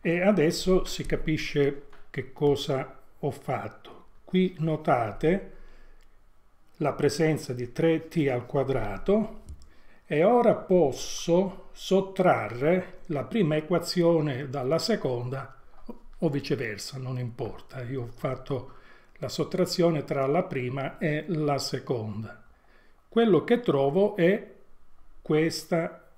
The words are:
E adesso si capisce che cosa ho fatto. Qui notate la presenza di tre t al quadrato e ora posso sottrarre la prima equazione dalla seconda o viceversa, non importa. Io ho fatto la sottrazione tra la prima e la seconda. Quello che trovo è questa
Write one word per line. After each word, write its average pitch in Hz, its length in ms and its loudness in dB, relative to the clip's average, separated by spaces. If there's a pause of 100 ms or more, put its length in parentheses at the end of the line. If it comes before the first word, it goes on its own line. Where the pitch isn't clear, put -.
E 175 220 0
adesso 180 600 4
si - 200 -6
capisce 147 840 0 (200)
che - 240 -10
cosa 143 680 0 (200)
ho 147 120 -2
fatto. - 720 -8 (200)
Qui 185 360 2
notate 151 920 0 (1200)
la 147 180 0
presenza 147 580 0
di 123 180 -6
tre 160 380 2
t 156 220 2
al 123 160 -2
quadrato 131 960 0 (680)
e 156 140 4
ora 233 300 6
posso 175 1160 0
sottrarre 170 1400 0
la 139 160 -4
prima 156 320 2
equazione 156 920 2
dalla 139 300 0
seconda 131 760 -2 (640)
o 170 140 0
viceversa, 127 680 -4
non 127 220 -6
importa. 120 640 -8
Io 123 220 -6
ho - 20 -10
fatto 131 680 -6 (460)
la 131 100 -6
sottrazione 170 760 0
tra 139 200 0
la 156 200 2
prima 135 520 -6
e 151 320 -2
la 151 300 0
seconda. 113 840 -6 (640)
Quello 220 380 4
che 240 160 4
trovo 156 560 4
è 190 380 2 (680)
questa 165 960 -2